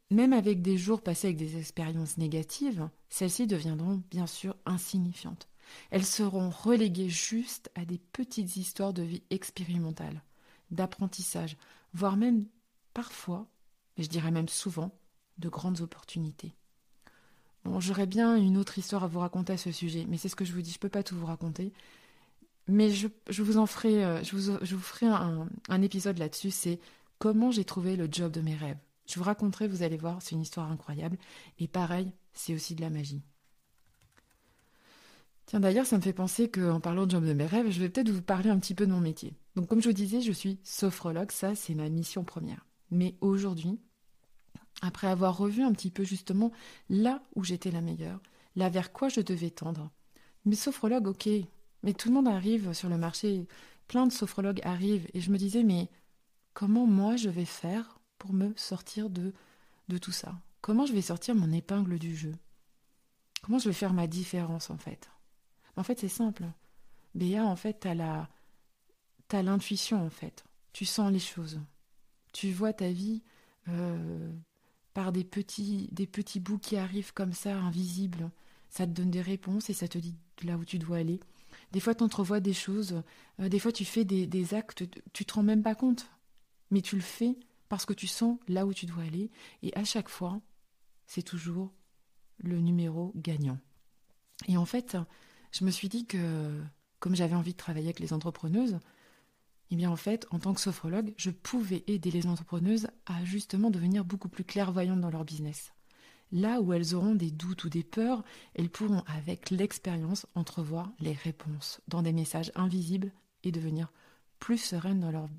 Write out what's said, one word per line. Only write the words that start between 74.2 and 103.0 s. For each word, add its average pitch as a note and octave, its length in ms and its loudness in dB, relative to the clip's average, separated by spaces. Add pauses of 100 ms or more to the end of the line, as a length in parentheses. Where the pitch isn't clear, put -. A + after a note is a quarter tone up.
par F#3+ 160 -2
des F3+ 140 0
petits, G3+ 640 -4
des F#3 160 -4
petits G3+ 320 -6
bouts F#3+ 200 -4
qui - 180 -4
arrivent F#3+ 380 -4
comme F#3 180 -2
ça, G3 240 -4
invisibles. F3+ 760 -2 (380)
Ça F#3 180 -2
te F3 60 -2
donne F3+ 180 0
des F3+ 100 0
réponses F#3+ 480 -2
et G#3 60 -2
ça F3 140 -4
te F3 100 -6
dit E3+ 160 -6 (300)
là F3 120 -2
où E3+ 80 -4
tu F3+ 140 -4
dois E3+ 200 -2
aller. E3+ 200 0 (540)
Des F#3+ 80 0
fois, A3+ 140 4
t'entrevois G#3 440 2
des F#3+ 160 2
choses. F#3 480 -2 (380)
Euh, F#3+ 80 0
des G3 100 2
fois, A#3 140 0
tu G#3 120 -4
fais A3+ 200 2
des, F#3 240 2
des F3+ 260 -2
actes, G#3+ 340 -6
t-, - 140 -18 (100)
tu - 120 -6
te - 100 -8
rends G#3+ 80 4
même G#3+ 200 6
pas A3 120 2
compte. B3+ 340 2 (600)
Mais F#3+ 120 6
tu - 120 -4
le F#3+ 80 0
fais A#3+ 340 0 (320)
parce G3 180 -4
que G3+ 80 -2
tu G3 120 -8
sens A#3 320 0 (100)
là F#3 180 2
où G3 80 -2
tu - 100 -8
dois E3+ 180 -4
aller. E3+ 280 -4 (320)
Et F3+ 140 -4
à G3+ 80 0
chaque G3+ 260 -2
fois, F#3 320 -6 (640)
c'est - 160 -6
toujours F3 500 -6 (640)
le F3 240 -2
numéro E3+ 560 2
gagnant. D3 420 -2 (880)
Et F3+ 120 4
en F3 80 2
fait, A#3+ 320 -2 (540)
je - 120 -2
me F#3+ 60 4
suis F#3 180 -2
dit A3+ 180 -4
que, D#3 540 -2 (380)
comme F#3 160 0
j'avais F3 200 2
envie F3 180 0
de - 60 -12
travailler D#3 280 -4
avec E3+ 140 -4
les D#3+ 120 -2
entrepreneuses, E3+ 680 0 (920)
eh F3 60 0
bien, F3 140 2
en E3+ 60 0
fait, A3 340 -2
en E3+ 80 0
tant F#3+ 140 0
que - 80 -2
sophrologue, G3 560 -2
je F#3 140 -2
pouvais F#3+ 560 -2
aider F3+ 240 0
les E3+ 160 2
entrepreneuses F3 640 0 (180)